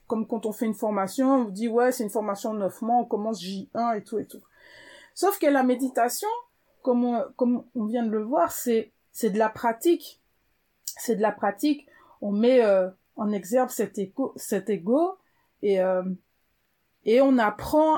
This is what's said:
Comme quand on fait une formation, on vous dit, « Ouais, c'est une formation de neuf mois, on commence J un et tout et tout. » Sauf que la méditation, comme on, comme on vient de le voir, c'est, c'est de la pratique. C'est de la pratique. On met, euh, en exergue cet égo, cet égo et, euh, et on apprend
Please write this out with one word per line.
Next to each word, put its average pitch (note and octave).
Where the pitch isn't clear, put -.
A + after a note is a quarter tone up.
Comme A3
quand A3+
on G#3+
fait A#3
une A3
formation, G#3+
on B3+
vous G#3
dit, « G#3+
Ouais, A#3+
c'est B3
une G#3
formation G#3+
de G#3+
neuf F#3
mois, A#3
on A#3
commence G#3+
J F#3+
un A#3
et G#3
tout A3
et -
tout. » -
Sauf F#4+
que D#4+
la C#4
méditation, B3
comme B3
on, A#3+
comme A#3+
on A3
vient A#3+
de A3
le G#3+
voir, D4+
c'est, -
c'est A3
de G3+
la A3
pratique. A#3
C'est -
de F#3+
la G#3+
pratique. A3+
On G#3
met, A#3+
euh, F#3+
en G#3
exergue G#3
cet G#3
égo, G3+
cet F#3+
égo A3+
et, G3
euh, F#3
et A3+
on C4+
apprend D4+